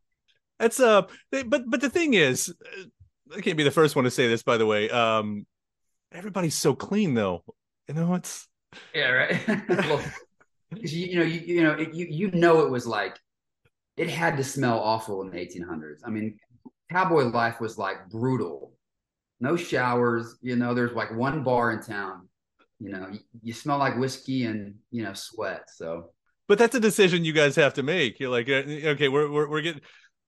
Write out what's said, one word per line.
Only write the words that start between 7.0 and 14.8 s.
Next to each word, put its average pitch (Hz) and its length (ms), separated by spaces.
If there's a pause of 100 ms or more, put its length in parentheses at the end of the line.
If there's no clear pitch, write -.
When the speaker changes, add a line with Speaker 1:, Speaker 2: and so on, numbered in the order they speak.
Speaker 1:
though. 95 320 (440)
You 143 60
know, 170 200
it's - 340 (460)
Speaker 2:
Yeah, 139 160
right. 135 360
<laughs> 202 220
Well, 156 340 (680)
'cause 170 200
you, 175 160
you 180 100
know, 165 60
you, 160 160
you 170 240
know, 151 80
it, 156 200
you, 170 160
you 180 220
know, 170 300
it 135 100
was 120 160
like, 104 320 (800)
it 165 120
had 156 280
to 135 80
smell 123 340
awful 107 440